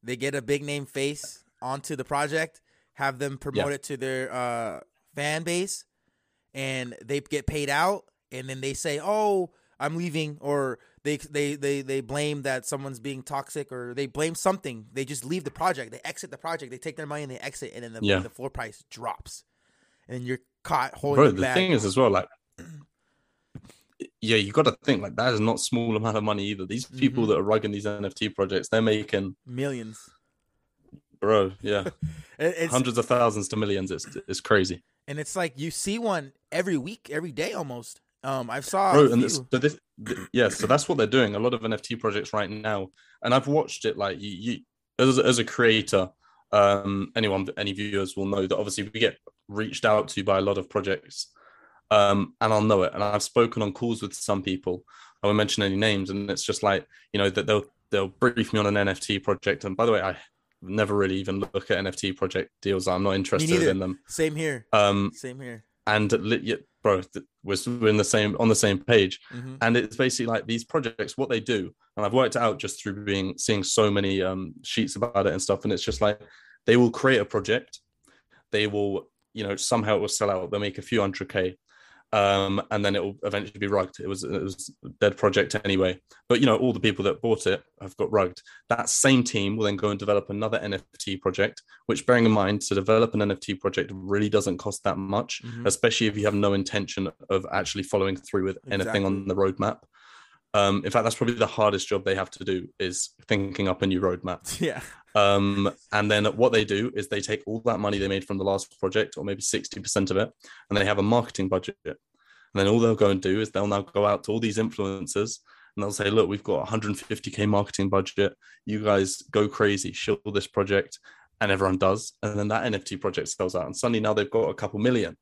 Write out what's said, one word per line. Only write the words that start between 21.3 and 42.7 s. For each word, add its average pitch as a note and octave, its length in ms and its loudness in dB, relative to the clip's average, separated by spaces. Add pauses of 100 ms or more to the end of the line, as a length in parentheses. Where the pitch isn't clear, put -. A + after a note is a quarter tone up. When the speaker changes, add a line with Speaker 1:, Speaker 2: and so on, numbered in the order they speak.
Speaker 2:
the F#2+ 40 0
Speaker 1:
back. - 140 0
Speaker 2:
thing F#3 160 2
is G#2+ 140 2
as G2 120 0
well, B2+ 140 6
like, F#2+ 180 0 (280)
<clears throat> - 1600 -20
yeah, A2 160 4
you G2+ 140 0
gotta C#3+ 320 4
think, - 180 2
like, A2 140 -10
that B2 180 2
is G#2+ 60 0
not A2+ 200 2
small A#2 360 0
amount A2 220 0
of G#2 60 0
money G2+ 240 -2
either. F#2+ 180 -6
These A2+ 200 -8
people B2+ 380 0
Speaker 1:
Mm-hmm. G#2+ 80 2
Speaker 2:
that F2 80 6
are G2 40 0
rugging G#2+ 280 2
these G2+ 140 -6
N G#2 200 -4
F F#2 80 -6
T G#2+ 160 -4
projects, F#2+ 400 -2
they're A2 120 4
making G#2+ 540 0 (100)
Speaker 1:
Millions. B2 640 -8 (1080)
Speaker 2:
Bro, G2 420 4
yeah. G2+ 240 -2
Speaker 1:
<laughs> F2+ 80 -6 (460)
It, E3 180 0
it's E3 160 -2
Speaker 2:
Hundreds B2+ 240 2
of A#2 80 0
thousands A2+ 440 2
to A2+ 60 -6
millions. G2 360 -2
It's, E2 160 -8 (200)
it's - 140 -6
crazy. F#2 420 2 (240)
Speaker 1:
And C#3+ 120 -10
it's - 160 -10
like, E3+ 200 -4
you D3+ 140 -6
see G3+ 300 -4
one F3 340 -4 (180)
every F3 260 0
week, B2+ 340 -10
every D#3+ 200 -6
day E3+ 220 -6
almost. B2+ 480 -10 (220)
Um, C3 260 -6
I C3 120 -6
saw F#3+ 320 0
Speaker 2:
Bro, D3 120 10
Speaker 1:
a A#2+ 60 6
Speaker 2:
and A#2+ 120 4
this, - 140 0
Speaker 1:
few. B2+ 140 -8
Speaker 2:
so C3 80 0
this, D3 200 0 (280)
th-, B2 100 -6 (160)
yeah, A#2+ 160 4
so - 160 -4
that's C3+ 240 4
what D#3+ 80 2
they're A2 80 4
doing. G#2+ 300 4
A G2+ 40 -2
lot B2 140 2
of A2+ 100 -6
N A2 100 0
F G#2 100 -4
T A#2 120 -8
projects G#2 380 -4
right G#2 160 0
now, G#2+ 400 -4 (320)